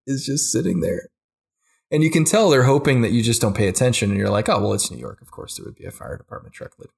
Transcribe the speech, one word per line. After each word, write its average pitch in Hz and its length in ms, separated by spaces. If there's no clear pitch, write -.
is 135 180
just 139 260
sitting 175 300
there. - 280
And 151 120
you 156 80
can 160 140
tell 208 240
they're 135 140
hoping 135 400
that 104 100
you 117 100
just 113 200
don't 101 140
pay 104 120
attention, 101 420
and 98 80
you're 101 120
like, 104 180
"Oh, 104 140
well, 104 100
it's - 180
New - 80
York. - 220
Of - 100
course - 260
there - 100
would - 100
be - 80
a - 60
fire - 260
department - 380
truck - 240
that, - 200